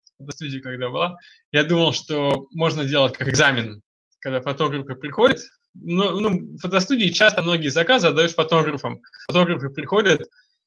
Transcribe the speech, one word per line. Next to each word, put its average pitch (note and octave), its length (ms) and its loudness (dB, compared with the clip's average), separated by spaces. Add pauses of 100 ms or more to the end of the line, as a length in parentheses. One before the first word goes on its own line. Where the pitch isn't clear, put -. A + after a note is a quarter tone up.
(180)
фотостудия C#3 440 -12
когда B2+ 280 -8
была, E3 280 -4 (340)
я D3 120 4
думал, E3 300 2
что C#3+ 580 -2
можно D#3 340 -2
делать C3+ 300 2
как C3+ 120 -6
экзамен, B2 540 2 (380)
когда C3 220 -4
фотограф C#3 460 -4 (120)
приходит. G#3+ 420 0 (340)
Ну, F3+ 440 -2
ну, F3 360 -4
в - 20 -18
фотостудии F#3+ 520 0
часто G3 340 4
многие E3 240 -2
заказы E3+ 400 2
отдаёшь D#3+ 260 2
фотографам. D3+ 680 0 (260)
Фотографы E3 420 0
приходят, F#3 520 0 (440)